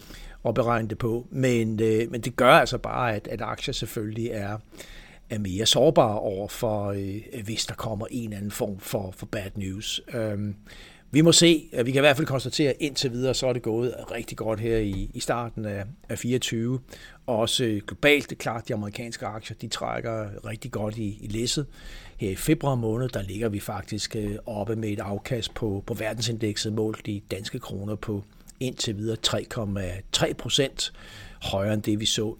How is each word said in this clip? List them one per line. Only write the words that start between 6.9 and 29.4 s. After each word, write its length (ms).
hvis 220
der 80
kommer 360
en 140
eller 120
anden 140
form 280
for, 380
for 100
bad 280
news. 460
Øhm, 400
vi 100
må 120
se. 360
Vi 60
kan 80
i 20
hvert 160
fald 100
konstatere, 440
at 100
indtil 320
videre, 220
så 120
er 60
det 100
gået 320
rigtig 260
godt 220
her 180
i, 360
i 60
starten 440
af, 200
af 100
fireogtyve. 640
Også, 380
øh, 220
globalt, 440
det 60
er 40
klart, 280
de 60
amerikanske 520
aktier, 340
de 80
trækker 800
rigtig 240
godt 260
i, 260
i 40
læsset. 400
Her 140
i 60
februar 380
måned, 340
der 140
ligger 260
vi 120
faktisk, 560
øh, 200
oppe 300
med 120
et 120
afkast 540
på, 320
på 80
verdensindekset, 800
målt 360
i 220
danske 280
kroner, 360
på 300
indtil 360
videre 200
tre 280